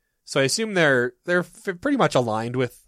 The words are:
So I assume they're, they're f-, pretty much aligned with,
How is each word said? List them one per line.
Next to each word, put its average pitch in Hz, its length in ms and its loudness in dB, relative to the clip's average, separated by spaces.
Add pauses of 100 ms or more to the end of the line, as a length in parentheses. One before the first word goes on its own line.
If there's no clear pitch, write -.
(240)
So - 160 -2
I 135 40 2
assume 214 300 -4
they're, 131 380 2 (120)
they're 175 160 0
f-, 175 400 -8
pretty 285 160 0
much 175 180 2
aligned 117 420 -2
with, 131 320 -4